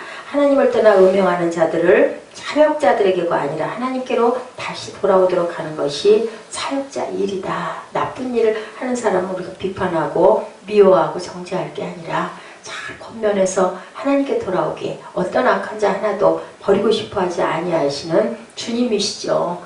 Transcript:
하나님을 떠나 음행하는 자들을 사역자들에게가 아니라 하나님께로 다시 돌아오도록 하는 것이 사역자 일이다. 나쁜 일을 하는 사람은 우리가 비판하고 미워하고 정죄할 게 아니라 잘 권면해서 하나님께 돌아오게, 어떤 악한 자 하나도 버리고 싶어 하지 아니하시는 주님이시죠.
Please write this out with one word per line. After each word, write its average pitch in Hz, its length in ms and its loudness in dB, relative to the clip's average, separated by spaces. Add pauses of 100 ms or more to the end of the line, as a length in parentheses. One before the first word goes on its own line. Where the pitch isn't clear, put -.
(260)
하나님을 269 460 4
떠나 220 260 6
음행하는 185 520 4
자들을 170 720 2 (140)
사역자들에게가 190 1000 2
아니라 160 340 -2
하나님께로 254 720 -2 (200)
다시 - 420 -10
돌아오도록 185 580 2
하는 156 200 -8
것이 202 520 2 (200)
사역자 - 560 -6
일이다. 185 800 -6 (100)
나쁜 254 420 -4
일을 220 260 2 (160)
하는 254 160 -4
사람은 185 420 -2
우리가 180 180 -8
비판하고 165 960 0 (160)
미워하고 190 520 6
정죄할 180 560 -8
게 - 120 -8
아니라 175 480 -6 (280)
잘 - 380 -14
권면해서 196 800 0 (160)
하나님께 277 460 0
돌아오게, - 600 -4 (140)
어떤 185 340 0
악한 214 320 -2
자 196 140 2
하나도 196 480 0 (180)
버리고 208 320 2
싶어 - 300 -2
하지 180 200 -2
아니하시는 170 960 -2 (180)
주님이시죠. 214 1120 -2